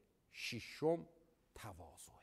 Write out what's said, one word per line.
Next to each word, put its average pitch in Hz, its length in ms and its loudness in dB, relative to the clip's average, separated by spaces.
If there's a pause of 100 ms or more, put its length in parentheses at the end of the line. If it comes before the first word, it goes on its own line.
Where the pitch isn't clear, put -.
(320)
ششم 160 760 2 (480)
تواضعه. 82 680 -10